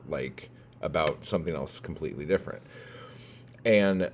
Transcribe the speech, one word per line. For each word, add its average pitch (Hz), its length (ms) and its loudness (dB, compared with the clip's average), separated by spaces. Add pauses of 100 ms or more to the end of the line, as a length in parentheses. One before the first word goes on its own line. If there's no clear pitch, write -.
like, 67 440 -6 (320)
about 78 420 0
something 85 300 -2
else 67 260 -4
completely 76 460 -8
different. - 360 0 (1040)
And, 98 500 6